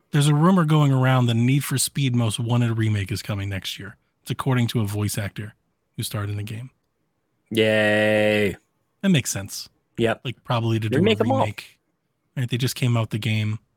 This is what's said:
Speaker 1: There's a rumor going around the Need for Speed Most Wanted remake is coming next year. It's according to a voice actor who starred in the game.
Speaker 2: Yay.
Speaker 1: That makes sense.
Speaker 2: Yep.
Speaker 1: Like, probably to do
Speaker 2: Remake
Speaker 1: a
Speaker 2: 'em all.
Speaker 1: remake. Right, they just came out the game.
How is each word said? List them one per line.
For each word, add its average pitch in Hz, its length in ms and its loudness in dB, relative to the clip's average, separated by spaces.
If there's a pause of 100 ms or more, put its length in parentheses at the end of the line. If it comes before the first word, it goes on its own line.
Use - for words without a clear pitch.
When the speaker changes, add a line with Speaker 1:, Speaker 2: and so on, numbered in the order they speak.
(120)
Speaker 1:
There's 147 160 2
a 151 80 4
rumor 170 300 4
going 151 260 4
around 127 360 4
the 117 80 2
Need 131 280 2
for 139 140 -4
Speed 131 380 -2
Most 117 240 0
Wanted 120 380 0
remake 107 340 0
is 98 100 -6
coming 101 260 -6
next 95 320 -8
year. - 160 -16 (280)
It's - 80 -8
according 123 360 0
to 120 140 -2
a 104 40 0
voice 104 320 -4
actor 107 360 -8 (420)
who 113 80 -8
starred 104 260 -6
in 104 60 -6
the 104 80 -6
game. 110 280 -12 (800)
Speaker 2:
Yay. 107 1040 2 (440)
Speaker 1:
That 196 80 0
makes 165 200 2
sense. - 400 -10 (280)
Speaker 2:
Yep. 113 280 0
Speaker 1:
Like, - 180 -10
probably 113 360 0
to 113 100 -4
do 123 80 0
Speaker 2:
Remake 208 220 4
Speaker 1:
a - 40 0
Speaker 2:
'em - 80 0
all. 262 100 2
Speaker 1:
remake. - 380 -6 (560)
Right, 127 140 -2
they 123 80 -2
just 127 180 -2
came 120 220 0
out 110 140 -2
the 113 80 -4
game. 107 400 -2 (180)